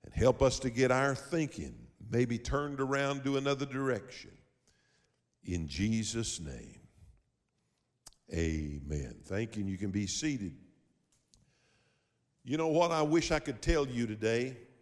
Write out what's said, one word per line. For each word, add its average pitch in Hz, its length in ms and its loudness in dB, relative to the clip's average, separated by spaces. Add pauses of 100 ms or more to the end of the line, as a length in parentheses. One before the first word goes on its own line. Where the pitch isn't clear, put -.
and - 120 -18
help - 260 4
us 135 160 4
to - 140 -2
get 127 180 4
our 135 240 4
thinking 131 720 -6 (220)
maybe 117 300 2
turned 143 420 -4
around 139 420 0
to 139 140 0
another 139 300 0
direction. 127 680 -4 (1080)
In 85 240 -2
Jesus' 110 720 -2
name, 65 480 -12 (1500)
amen. 76 920 -2
Thank 110 300 -4
you, 107 60 -4
and 98 80 -2
you 95 80 -4
can 98 140 -4
be 101 160 0
seated. 117 500 -4 (1900)
You 143 140 -2
know 160 120 2
what 170 220 6
I 156 120 4
wish 156 260 4
I 160 80 4
could 139 240 -4
tell 156 260 4
you 120 200 0
today? 113 500 0 (240)